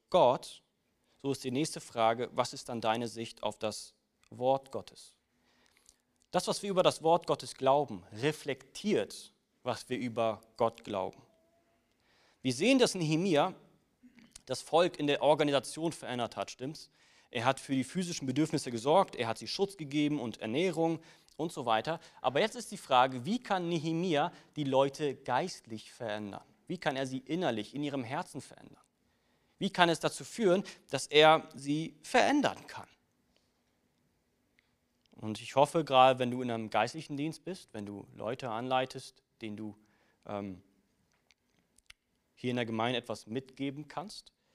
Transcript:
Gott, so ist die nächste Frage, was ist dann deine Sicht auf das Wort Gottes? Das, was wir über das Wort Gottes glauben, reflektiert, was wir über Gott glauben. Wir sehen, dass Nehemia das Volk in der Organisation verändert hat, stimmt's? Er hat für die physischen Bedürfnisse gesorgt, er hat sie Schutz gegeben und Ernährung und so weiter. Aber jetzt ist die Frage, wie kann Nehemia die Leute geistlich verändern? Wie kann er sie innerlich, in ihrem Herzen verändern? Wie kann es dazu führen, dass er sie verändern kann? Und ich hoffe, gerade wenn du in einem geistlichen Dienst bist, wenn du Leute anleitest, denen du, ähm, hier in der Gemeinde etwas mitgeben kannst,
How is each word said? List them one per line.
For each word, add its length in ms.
Gott, 540
so 160
ist 100
die 80
nächste 300
Frage, 500
was 220
ist 160
dann 100
deine 300
Sicht 340
auf 160
das 340
Wort 420
Gottes? 420
Das, 160
was 160
wir 60
über 120
das 220
Wort 240
Gottes 280
glauben, 480
reflektiert, 1200
was 260
wir 80
über 420
Gott 300
glauben. 360
Wir 120
sehen, 260
dass 160
Nehemia 580
das 160
Volk 360
in 100
der 140
Organisation 720
verändert 460
hat, 120
stimmt's? 400
Er 120
hat 160
für 140
die 100
physischen 420
Bedürfnisse 460
gesorgt, 460
er 100
hat 100
sie 100
Schutz 280
gegeben 460
und 180
Ernährung 640
und 160
so 140
weiter. 340
Aber 180
jetzt 160
ist 160
die 60
Frage, 480
wie 180
kann 240
Nehemia 640
die 80
Leute 520
geistlich 760
verändern? 540
Wie 100
kann 180
er 100
sie 140
innerlich, 560
in 80
ihrem 220
Herzen 340
verändern? 440
Wie 100
kann 200
es 100
dazu 240
führen, 400
dass 180
er 460
sie 500
verändern 640
kann? 200
Und 300
ich 160
hoffe, 260
gerade 360
wenn 120
du 100
in 100
einem 180
geistlichen 480
Dienst 260
bist, 300
wenn 120
du 280
Leute 360
anleitest, 720
denen 160
du, 200
ähm, 360
hier 160
in 60
der 100
Gemeinde 320
etwas 300
mitgeben 600
kannst, 440